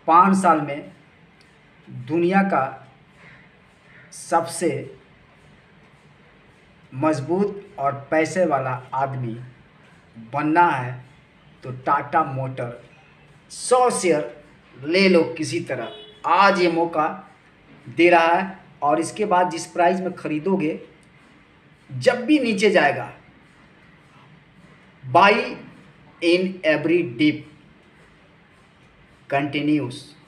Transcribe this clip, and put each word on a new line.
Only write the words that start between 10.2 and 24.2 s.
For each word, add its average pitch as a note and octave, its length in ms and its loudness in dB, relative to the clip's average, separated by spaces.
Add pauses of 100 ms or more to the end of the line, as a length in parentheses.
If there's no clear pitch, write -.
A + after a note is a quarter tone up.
बनना D#3 360 4
है B2+ 320 -6 (640)
तो B2+ 80 -12
टाटा D#3 520 -2
मोटर B2+ 560 -8 (720)
सौ B3 400 2
शेयर D#3+ 440 -2 (420)
ले F3 320 2
लो E3 140 6 (140)
किसी D#3 220 -6
तरह। A2+ 320 -8 (360)
आज F#3 340 4
ये F3 100 2
मौका E3 360 -2 (800)
दे E3 220 4
रहा E3+ 260 6
है F#3+ 200 -2 (280)
और D3 160 2
इसके G#3 260 -6
बाद G3 240 2
जिस - 160 -8
प्राइस F3+ 340 0
में F#3 140 -6
ख़रीदोगे, D#3 680 -4 (1080)
जब C#3 360 0
भी D4+ 140 4
नीचे G#3+ 300 0
जाएगा, C#3 420 2 (1900)